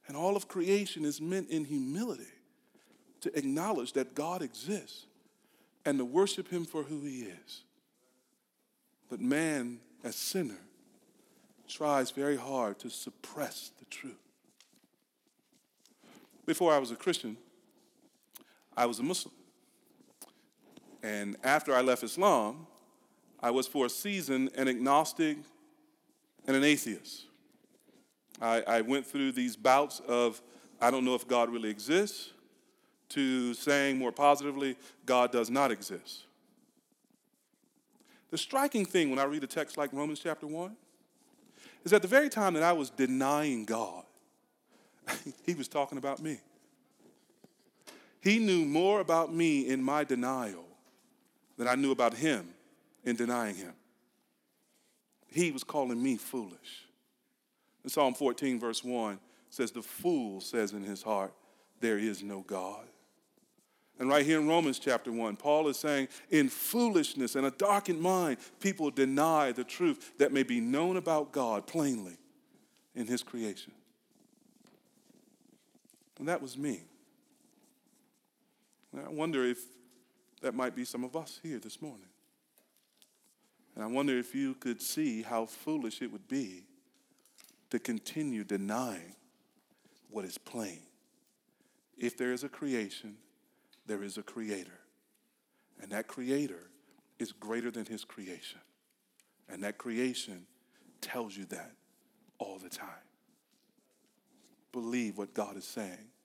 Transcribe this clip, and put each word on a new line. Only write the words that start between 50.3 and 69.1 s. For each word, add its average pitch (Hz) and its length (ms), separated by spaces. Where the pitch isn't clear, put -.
than 120 100
I 123 80
knew 139 160
about 123 240
him 120 400
in 120 120
denying 117 400
him. 87 180
He 170 240
was 131 120
calling 127 380
me 131 160
foolish. - 720
In 131 60
Psalm 135 240
fourteen, 127 460
verse 113 240
one 113 360
says, 120 220
"The 117 100
fool 110 580
says 107 340
in 104 100
his 98 180
heart, 101 320
'There 113 180
is 104 240
no 101 200
God.'" 92 460
And 127 100
right 143 160
here 156 160
in 151 80
Romans 160 300
chapter 123 340
one, 113 240
Paul 151 320
is 139 120
saying, 139 300
"In 147 180
foolishness 170 880
and 135 100
a 135 40
darkened 196 500
mind, 175 380
people 160 320
deny 139 600